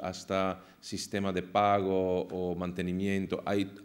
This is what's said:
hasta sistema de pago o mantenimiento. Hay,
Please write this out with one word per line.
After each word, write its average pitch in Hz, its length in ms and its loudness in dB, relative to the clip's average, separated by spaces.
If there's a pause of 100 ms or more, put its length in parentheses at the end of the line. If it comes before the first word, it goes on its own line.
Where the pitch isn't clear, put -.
hasta 92 580 -2 (200)
sistema 98 500 -4
de 90 100 0
pago 95 880 2
o 90 260 -2
mantenimiento. 90 920 -2
Hay, 98 260 0 (140)